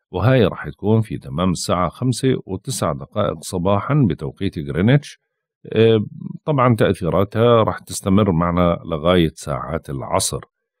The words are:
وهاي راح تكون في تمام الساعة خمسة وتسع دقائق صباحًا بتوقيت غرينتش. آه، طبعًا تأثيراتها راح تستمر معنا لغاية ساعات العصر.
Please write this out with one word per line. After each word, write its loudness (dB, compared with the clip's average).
وهاي 2
راح -4
تكون 0
في -6
تمام -2
الساعة -2
خمسة -2
وتسع -6
دقائق -4
صباحًا 0
بتوقيت -6
غرينتش. 0
آه، 4
طبعًا 4
تأثيراتها 2
راح -4
تستمر 0
معنا 2
لغاية 2
ساعات -8
العصر. -4